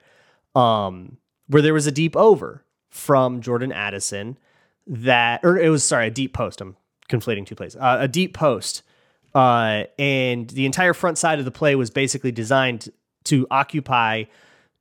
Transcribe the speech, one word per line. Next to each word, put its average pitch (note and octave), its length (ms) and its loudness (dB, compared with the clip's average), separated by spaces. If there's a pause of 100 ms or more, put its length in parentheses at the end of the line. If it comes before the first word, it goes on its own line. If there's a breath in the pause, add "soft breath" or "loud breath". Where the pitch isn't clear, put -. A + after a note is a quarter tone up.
(540 soft breath)
Um, G#2 640 0 (300)
where C#3+ 120 4
there D3+ 140 2
was D3 120 0
a D3 60 -2
deep D3+ 240 -2
over E3+ 480 2 (240)
from B2+ 540 0
Jordan B2 300 -4
Addison G2+ 680 -8 (480)
that, A#2+ 580 0
or F3 140 4
it E3 100 4
was, D#3 160 2
sorry, A#2+ 220 0
a A2 40 -2
deep C3 220 -6
post. G#2 300 -8
I'm F#2+ 140 -14 (340)
conflating G#2+ 340 -4
two G#2+ 120 -16
plays. F2 200 -14
Uh, B2+ 240 2
a C3+ 80 0
deep F3+ 240 -2
post. - 500 -2 (520)
Uh, A#2 500 4 (140)
and B2+ 520 -2
the C3 140 -4
entire F3 300 2
front E3+ 240 -2
side D#3+ 220 0
of C3+ 40 -6
the B2+ 60 -6
play C#3+ 240 0
was B2+ 160 0
basically C3+ 420 -2
designed A#2+ 560 -2 (360)
to C3 260 2
occupy B2 720 -2 (560 soft breath)